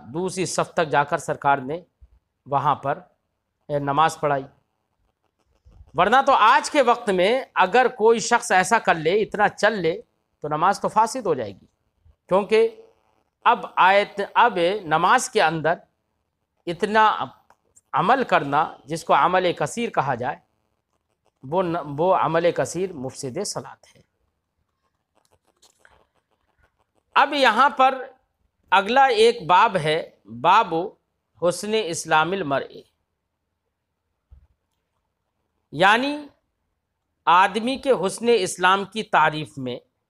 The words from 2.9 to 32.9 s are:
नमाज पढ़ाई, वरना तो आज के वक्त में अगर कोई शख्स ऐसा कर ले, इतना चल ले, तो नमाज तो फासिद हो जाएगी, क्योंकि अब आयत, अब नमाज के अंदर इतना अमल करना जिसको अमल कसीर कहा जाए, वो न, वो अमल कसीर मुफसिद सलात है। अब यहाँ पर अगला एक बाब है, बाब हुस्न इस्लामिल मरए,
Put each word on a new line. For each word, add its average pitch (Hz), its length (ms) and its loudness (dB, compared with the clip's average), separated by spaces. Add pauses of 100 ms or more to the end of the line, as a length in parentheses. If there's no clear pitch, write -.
नमाज 147 480 -2
पढ़ाई, 139 280 -2 (1500)
वरना 208 260 4
तो 269 120 2
आज 254 360 4
के 294 140 2
वक्त 233 280 0
में 196 460 0
अगर 185 380 2
कोई 220 260 4
शख्स - 320 0
ऐसा 185 260 2
कर 180 180 2
ले, 160 200 0
इतना 202 320 0
चल 214 260 0
ले, 170 180 -2 (500)
तो 156 40 -10
नमाज 170 340 0
तो 202 80 -2
फासिद 226 380 -2
हो 160 80 0
जाएगी, 107 320 -10 (600)
क्योंकि 208 360 2 (800)
अब 214 340 0
आयत, 196 420 2
अब 196 340 2 (300)
नमाज 175 420 0
के - 140 -2
अंदर 160 400 0 (840)
इतना 208 380 0 (880)
अमल 208 320 0
करना 151 360 0 (260)
जिसको 160 280 -4
अमल 175 380 2
कसीर 220 380 -6
कहा 139 240 -2
जाए, 131 260 -8 (1000)
वो 156 180 -4
न, 170 160 -4
वो 151 340 -4
अमल 165 420 0
कसीर 170 420 -6
मुफसिद 131 500 -10
सलात 131 420 -14
है। - 160 -20 (3000)
अब 277 180 2
यहाँ 262 380 4
पर 262 220 2 (800)
अगला 226 360 4
एक 226 400 2
बाब 190 300 4
है, 156 480 -4
बाब 165 480 2 (680)
हुस्न 175 340 -2
इस्लामिल 165 720 -2
मरए, - 380 -6 (3000)